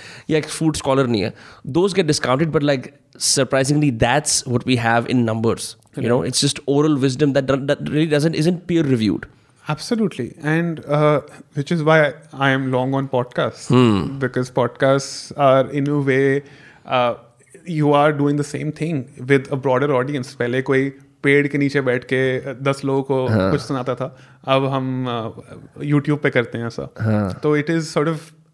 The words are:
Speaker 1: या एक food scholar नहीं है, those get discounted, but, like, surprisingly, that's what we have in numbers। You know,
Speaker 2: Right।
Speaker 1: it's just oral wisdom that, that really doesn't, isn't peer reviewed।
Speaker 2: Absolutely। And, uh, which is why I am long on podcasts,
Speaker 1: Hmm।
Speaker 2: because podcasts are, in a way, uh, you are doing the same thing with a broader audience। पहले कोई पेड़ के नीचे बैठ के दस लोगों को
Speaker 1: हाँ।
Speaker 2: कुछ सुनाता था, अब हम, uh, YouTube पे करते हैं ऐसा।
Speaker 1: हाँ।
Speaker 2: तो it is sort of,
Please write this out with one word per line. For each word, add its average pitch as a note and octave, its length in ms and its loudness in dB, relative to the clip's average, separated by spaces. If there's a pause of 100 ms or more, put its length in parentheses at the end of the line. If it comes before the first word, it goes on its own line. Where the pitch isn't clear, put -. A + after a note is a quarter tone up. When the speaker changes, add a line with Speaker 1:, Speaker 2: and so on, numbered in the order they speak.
(300)
Speaker 1:
या D#3 80 2
एक D3+ 120 -4
food D#3 280 0
scholar C3+ 300 2
नहीं A2+ 140 0
है, A2 120 -4 (340)
those F3 260 0
get F3+ 140 0
discounted, C#3+ 440 0
but, D3 120 0
like, C#3 240 0 (300)
surprisingly, C#3 720 2
that's A#2+ 560 0
what A#2+ 180 0
we B2 120 2
have A#2 300 2
in B2 180 2
numbers। A2 500 -2 (220)
You A2+ 120 -2
know, B2 120 4
Speaker 2:
Right। A#2+ 100 -4
Speaker 1:
it's - 100 -2
just C#3+ 260 0
oral C#3+ 300 2
wisdom C3 360 2
that, C#3 340 0
that C#3+ 220 -2
really D#3 180 0
doesn't, D3+ 280 2
isn't E3 320 0
peer E3 160 2
reviewed। A2 420 0 (440)
Speaker 2:
Absolutely। E3 640 -2 (100)
And, D#3+ 420 -2
uh, D3+ 360 2 (340)
which C#3+ 160 -4
is E3 120 0
why D3+ 300 4 (200)
I C3+ 180 2
am C3 200 0
long B2+ 220 0
on C3+ 140 -2
podcasts, B2 600 -2
Speaker 1:
Hmm। A#2+ 520 4
Speaker 2:
because B2+ 320 -4
podcasts C3+ 840 0
are, C3+ 340 4
in C#3+ 160 -2
a D3 120 0 (120)
way, C3+ 320 2 (420)
uh, B2 300 0 (520)
you D3+ 260 2
are D3 200 4
doing C#3+ 240 0
the C#3+ 120 -4
same C#3+ 220 -6
thing D#3 300 -4 (300)
with C3+ 200 2
a C#3+ 60 -2
broader C3 360 0
audience। C3 400 -2
पहले B2 280 -2
कोई C3+ 280 2 (340)
पेड़ C#3+ 240 4
के C#3+ 100 -4
नीचे C#3+ 240 0
बैठ B2+ 220 0
के C3 500 -2
दस C#3 320 -4
लोगों C3+ 180 0
को C3 240 -2
Speaker 1:
हाँ। G2 240 2
Speaker 2:
कुछ D3 100 0
सुनाता C3 340 -4
था, C3+ 220 -8 (300)
अब C3+ 180 2
हम, C3 440 -4
uh, A2+ 320 -8 (420)
YouTube D3 340 0
पे D3 120 -2
करते A#2+ 280 -2
हैं A#2 100 -6
ऐसा। - 340 -10
Speaker 1:
हाँ। G#2 420 0
Speaker 2:
तो D3+ 140 2
it D3 120 -2
is E3 120 0 (160)
sort D3+ 100 0
of, E3 100 -2 (360)